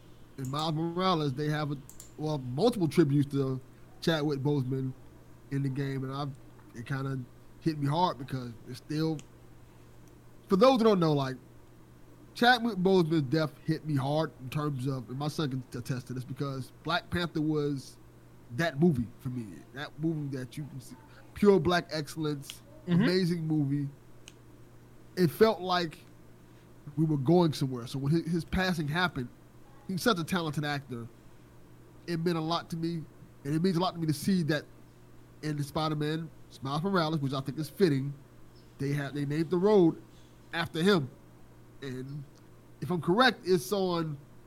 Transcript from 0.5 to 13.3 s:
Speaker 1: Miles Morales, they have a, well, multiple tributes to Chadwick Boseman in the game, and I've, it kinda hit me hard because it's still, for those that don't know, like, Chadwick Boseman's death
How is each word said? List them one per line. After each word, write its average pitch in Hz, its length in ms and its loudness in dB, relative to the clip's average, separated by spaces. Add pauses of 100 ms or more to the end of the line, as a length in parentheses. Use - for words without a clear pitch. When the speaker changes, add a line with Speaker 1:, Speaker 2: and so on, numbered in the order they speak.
Speaker 1:
Miles 156 220 -2
Morales, 170 600 2
they 147 160 -2
have 151 240 -2
a, 143 40 -6 (400)
well, 151 220 -2 (160)
multiple 190 340 2
tributes 143 440 4
to 131 280 -2 (400)
Chadwick 151 400 0
Boseman 131 520 0 (580)
in 139 120 -2
the 139 60 -2
game, 135 360 -4
and 131 80 -8
I've, 143 180 -6 (440)
it 120 120 -12
kinda 135 320 -4 (420)
hit 156 180 -2
me 143 80 -2
hard 165 320 2
because 131 320 -8 (180)
it's 123 100 -12
still, 156 400 -2 (1300)
for 196 80 4
those 254 220 6
that 226 60 4
don't 208 160 6
know, 160 120 4
like, 131 240 0 (1000)
Chadwick 233 420 4
Boseman's 175 460 4
death 147 300 0 (120)